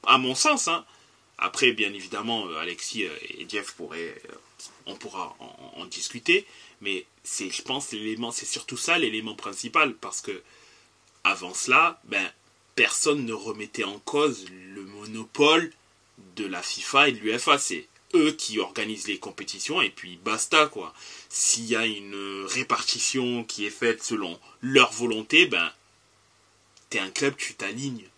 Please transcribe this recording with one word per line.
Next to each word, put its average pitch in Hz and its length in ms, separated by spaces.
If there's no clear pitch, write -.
à 131 120
mon 127 180
sens, 285 320
hein. 165 180
Après, 120 360
bien 104 200
évidemment, 104 540
euh, 82 120
Alexis, 90 480
euh, 76 160
et - 260
Jeff - 240
pourraient, 82 580
euh, - 40
on 98 80
pourra - 460
en, - 400
en 90 60
discuter, 165 600
mais 98 260
c'est, - 260
je - 120
pense, 135 280
l'élément, 110 400
c'est - 160
surtout - 300
ça 170 240
l'élément 110 340
principal, 117 600
parce - 240
que 98 200
avant 92 300
cela, 147 500
ben, 98 280
personne 139 500
ne 113 60
remettait 107 500
en 101 160
cause 135 500
le 95 360
monopole 110 880
de 104 100
la 90 160
fifa - 460
et 131 40
de 113 60
l'uefa. 120 400
C'est - 300
eux 156 180
qui 110 260
organisent 107 480
les 98 120
compétitions 101 640
et 104 80
puis 90 340
basta, 110 420
quoi. 95 280
S'il - 380
y 113 100
a 113 80
une 101 640
répartition 123 1000
qui 104 220
est 104 40
faite 113 320
selon 95 380
leur 131 300
volonté, 117 520
ben, 87 260
t'es 101 120
un 95 100
club, 139 260
tu - 180
t'alignes 110 640